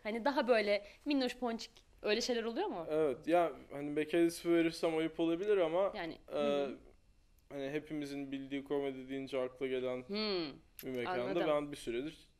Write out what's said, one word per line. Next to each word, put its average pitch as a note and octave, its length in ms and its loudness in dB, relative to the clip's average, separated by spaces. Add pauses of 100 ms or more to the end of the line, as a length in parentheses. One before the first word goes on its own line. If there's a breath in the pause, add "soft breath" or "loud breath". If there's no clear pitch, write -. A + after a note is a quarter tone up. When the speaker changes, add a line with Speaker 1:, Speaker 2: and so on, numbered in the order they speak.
Speaker 1:
Hani A3 220 -4
daha C4+ 240 2
böyle G#3 380 4 (180 loud breath)
minnoş C4+ 320 2
ponçik A3+ 340 -4 (320)
öyle G#3+ 180 2
şeyler A#3 240 0
oluyor A#3 240 -2
mu? F3+ 220 -6
Speaker 2:
Evet, D3+ 380 2
ya E3 240 4 (200)
hani D3 240 -6
bekar D3+ 220 2
ismi E3+ 360 4
verirsem E3 440 2
ayıp D#3+ 220 0
olabilir F3 380 2
ama, F3 380 4
Speaker 1:
Yani, E3+ 220 -6 (100)
Speaker 2:
e, - 40 -12
Speaker 1:
hı C#3+ 320 2
hı. - 140 -6 (680)
Speaker 2:
hani C#3 220 -6
hepimizin C#3+ 600 -6
bildiği C3+ 320 -6
komedi C#3 440 -4
deyince C3+ 340 -4
akla C3 240 -4
gelen B2+ 420 -2
Speaker 1:
Hmm, G3 440 -2 (320)
Speaker 2:
bir C3 120 -6
mekanda B2 260 -2
Speaker 1:
anladım. F#3 260 0
Speaker 2:
ben D3 240 2
bir C#3 40 -10
süredir, C3 520 -6 (120)